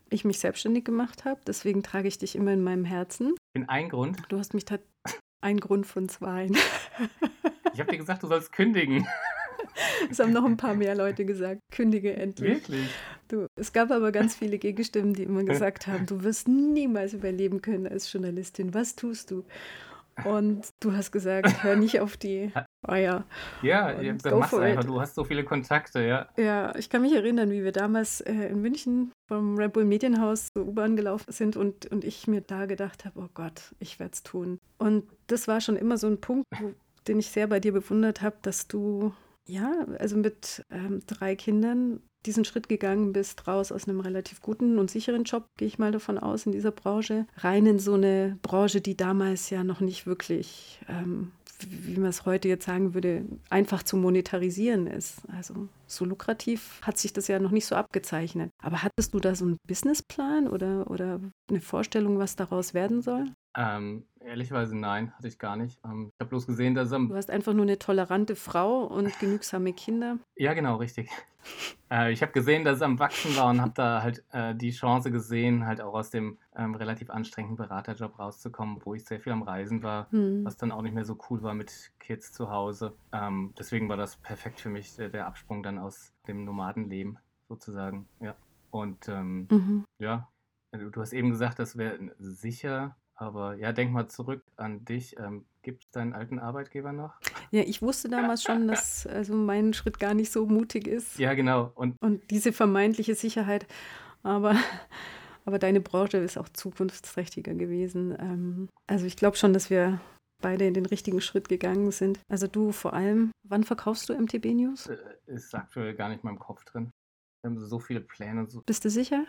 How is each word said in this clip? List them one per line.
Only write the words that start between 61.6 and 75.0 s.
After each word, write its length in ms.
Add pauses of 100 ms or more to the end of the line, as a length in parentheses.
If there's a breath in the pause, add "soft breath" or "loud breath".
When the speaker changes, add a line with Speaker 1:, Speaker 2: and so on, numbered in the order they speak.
Speaker 1:
Vorstellung, 560
was 180
daraus 380
werden 300
soll? 220 (320)
Speaker 2:
Ähm, 460 (160)
ehrlicherweise 560
nein, 380
hatte 160
ich 100
gar 160
nicht. 300
Ähm, 280
ich 60
hab 100
bloß 160
gesehen, 300
dass 160
am 160
Speaker 1:
Du 60
warst 160
einfach 240
nur 100
eine 160
tolerante 560
Frau 480
und 360
genügsame 520
Kinder. 460 (180)
Speaker 2:
Ja, 180
genau, 240
richtig. 360
<laughs> 60 (720 loud breath)
Äh, 200
ich 120
hab 100
gesehen, 300
dass 140
es 40
am 160
Wachsen 380
war 160
und 100
hab 140
da 260
halt, 300
äh, 240
die 160
Chance 400